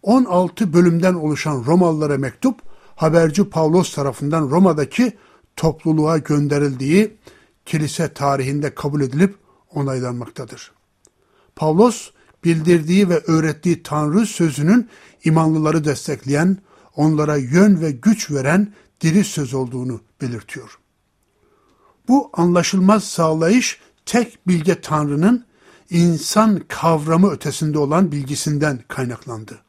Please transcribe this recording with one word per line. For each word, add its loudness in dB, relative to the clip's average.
On 2
altı -2
bölümden 2
oluşan -4
Romalılara 2
mektup, -4
haberci 2
Pavlos 0
tarafından -4
Roma'daki 2
topluluğa 0
gönderildiği 0
kilise -4
tarihinde -4
kabul -4
edilip 0
onaylanmaktadır. -8
Pavlos, 2
bildirdiği 2
ve 2
öğrettiği -2
Tanrı 0
sözünün 0
imanlıları 2
destekleyen, -2
onlara 0
yön 4
ve -2
güç 0
veren 0
diri 2
söz -6
olduğunu -6
belirtiyor. -12
Bu 2
anlaşılmaz 2
sağlayış 0
tek -4
bilge 0
Tanrı'nın 0
insan 2
kavramı 0
ötesinde -4
olan 0
bilgisinden -4
kaynaklandı. -10